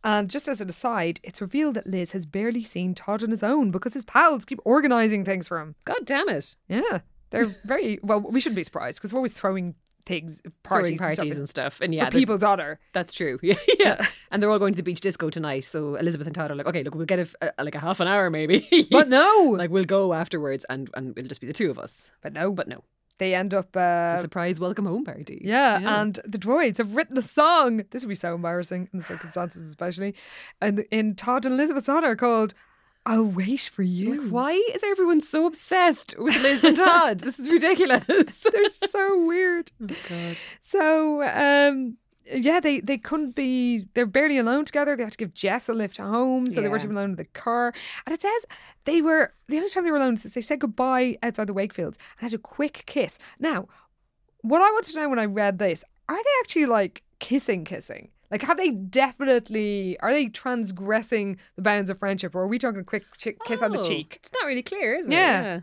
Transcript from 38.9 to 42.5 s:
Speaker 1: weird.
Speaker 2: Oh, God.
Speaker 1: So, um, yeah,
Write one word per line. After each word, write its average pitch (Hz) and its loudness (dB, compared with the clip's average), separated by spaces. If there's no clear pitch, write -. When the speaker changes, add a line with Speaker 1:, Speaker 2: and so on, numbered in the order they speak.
Speaker 1:
weird. 349 0
Speaker 2:
Oh, 208 -8
God. 170 -6
Speaker 1:
So, 311 2
um, 285 2
yeah, 277 4